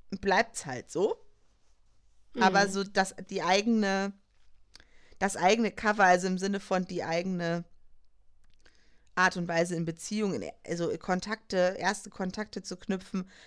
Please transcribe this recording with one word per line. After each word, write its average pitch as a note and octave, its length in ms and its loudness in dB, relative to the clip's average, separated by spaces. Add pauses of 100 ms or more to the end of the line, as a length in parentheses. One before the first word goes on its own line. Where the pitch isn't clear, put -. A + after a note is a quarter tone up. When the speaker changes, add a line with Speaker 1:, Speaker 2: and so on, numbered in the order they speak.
(220)
Speaker 1:
bleibt's G3 460 0
halt B2+ 240 -10
so. G#3+ 260 0 (1200)
Aber G3 300 4
Speaker 2:
Mhm. - 20 -6
Speaker 1:
so G3 140 -2
das, G3 320 -2 (140)
die F#3+ 120 -6
eigene, G3 720 2 (1080)
das F#3+ 180 0
eigene G3+ 340 4
Cover, G#3+ 320 2
also F3+ 240 6
im F#3 100 0
Sinne G3 220 -2
von F#3 260 -2
die F3 180 -6
eigene F3 600 -2 (1500)
Art F#3 200 2
und F3 140 -4
Weise F3 260 0
in E3 100 -2
Beziehungen, F3+ 600 -4 (200)
also E3+ 320 -2
Kontakte, F#3 800 -2
erste G3 320 -2
Kontakte G3 540 -8
zu - 140 -12
knüpfen, F#3+ 520 -6 (180)